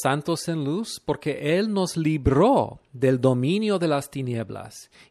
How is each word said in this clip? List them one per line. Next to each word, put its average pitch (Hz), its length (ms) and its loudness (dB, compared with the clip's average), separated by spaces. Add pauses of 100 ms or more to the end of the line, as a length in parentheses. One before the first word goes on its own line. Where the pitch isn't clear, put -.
santos 147 440 -2
en 165 160 -2
luz, 175 400 -4
"porque 147 540 -2
Él 214 160 0
nos 185 240 0
libró 156 800 2 (140)
del 131 260 2
dominio 160 600 2
de 170 80 0
las 143 240 -2
tinieblas 117 800 -8 (200)